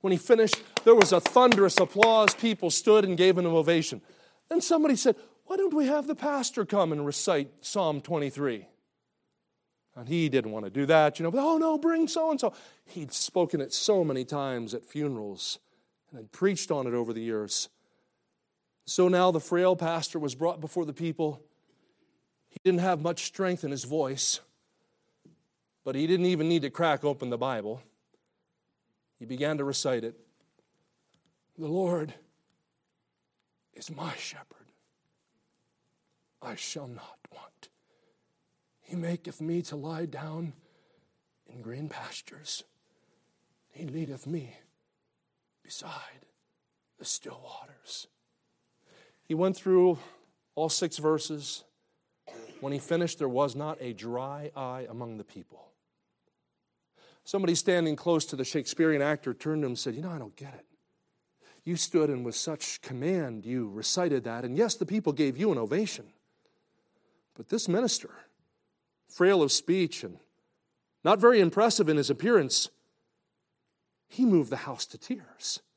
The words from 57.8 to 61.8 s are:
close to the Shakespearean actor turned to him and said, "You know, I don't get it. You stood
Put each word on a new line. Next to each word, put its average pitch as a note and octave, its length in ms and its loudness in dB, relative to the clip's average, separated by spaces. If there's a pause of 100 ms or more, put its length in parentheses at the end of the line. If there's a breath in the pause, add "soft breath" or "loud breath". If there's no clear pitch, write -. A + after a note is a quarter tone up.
close E3 300 0
to - 100 -10
the C3 100 -4
Shakespearean D3+ 560 0
actor C#3+ 320 -2
turned D#3 300 -4
to - 20 -2
him B2+ 60 -2
and A#2+ 80 -8
said, B2 160 -6
"You D#3 60 -10
know, F3+ 100 -8
I D#3+ 80 -10
don't G#2 160 -16
get C#3 180 -20
it. - 120 -20 (960 soft breath)
You E3+ 120 -4
stood D#3 340 2